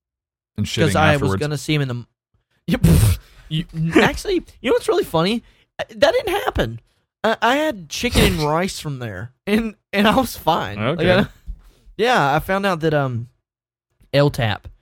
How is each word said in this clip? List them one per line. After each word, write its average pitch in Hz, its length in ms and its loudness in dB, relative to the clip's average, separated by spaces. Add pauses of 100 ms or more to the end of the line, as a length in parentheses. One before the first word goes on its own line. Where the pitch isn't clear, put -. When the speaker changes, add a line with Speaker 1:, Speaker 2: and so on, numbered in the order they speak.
(580)
Speaker 1:
And 101 80 -2
shitting - 200 0
Speaker 2:
'Cause 98 100 0
I 151 180 4
was 143 80 0
Speaker 1:
afterwards? 95 200 0
Speaker 2:
gonna 147 160 -4
see - 180 -4
him 147 60 0
in 139 60 -2
the 123 80 -4
m-, 117 120 -10 (300)
<laughs> - 300 -20
Yep. - 180 0 (640)
You, 160 160 -4 (100)
n-, 165 200 -2
actually, 302 400 2 (260)
you 226 80 -2
know 415 40 4
what's 480 140 -2
really 392 160 0
funny? 190 400 0 (360)
Uh, - 100 -4
that 233 220 2
didn't 466 220 0 (100)
happen. 117 360 -4 (440)
I, 220 180 0
I 233 140 2
had 269 340 -4
chicken - 320 -2
and 180 180 2
Speaker 1:
<laughs> 156 40 -2
Speaker 2:
rice 160 360 -2
from 139 200 -10
there, 110 340 -10 (140)
and, 220 280 -2 (180)
and 202 140 2
I 202 100 4
was - 180 -2
fine. 110 420 -2
Like, 127 220 -2
Speaker 1:
Okay. 180 220 4
Speaker 2:
I, - 60 0 (680)
yeah, 185 380 2
I 156 40 2
found 196 280 -4
out 175 140 -2
that, 160 120 2
um, 123 360 -2 (840)
El 143 160 4
Tap, 110 380 -4 (140)